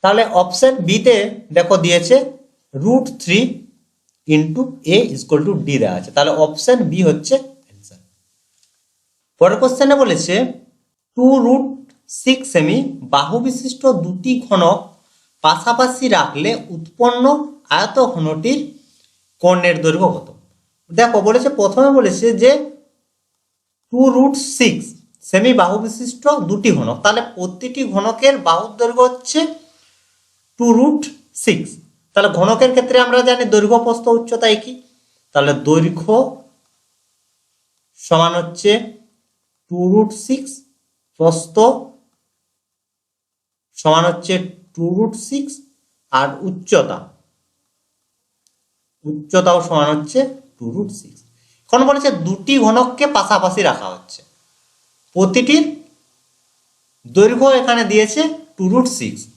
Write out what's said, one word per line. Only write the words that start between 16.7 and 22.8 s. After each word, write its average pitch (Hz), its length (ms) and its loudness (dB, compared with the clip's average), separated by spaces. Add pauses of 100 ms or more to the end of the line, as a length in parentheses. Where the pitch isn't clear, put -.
উৎপন্ন 240 500 -2 (520)
আয়তঘনটির 190 840 -2 (840)
কর্ণের 175 420 2
দৈর্ঘ্য 160 320 2
কত? - 120 -14 (640)
দেখো 233 260 2 (100)
বলেছে, 247 220 2 (100)
প্রথমে 254 380 2
বলেছে 220 300 0 (140)
যে 254 100 6 (1400)